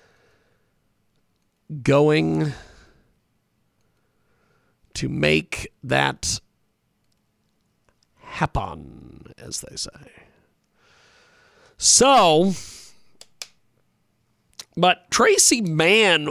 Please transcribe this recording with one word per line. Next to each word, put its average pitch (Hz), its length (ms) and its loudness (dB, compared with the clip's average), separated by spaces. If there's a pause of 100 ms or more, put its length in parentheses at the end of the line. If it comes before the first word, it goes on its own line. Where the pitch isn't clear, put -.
(1800)
going 151 720 0 (2500)
to 131 160 -8
make 147 640 -4 (100)
that 139 560 -4 (1800)
happen, - 1160 -10
as - 220 -14
they - 160 -18
say. - 140 -12 (1900)
So, 196 760 4 (2250)
but 180 340 -2
Tracy 277 500 2
Mann 170 680 2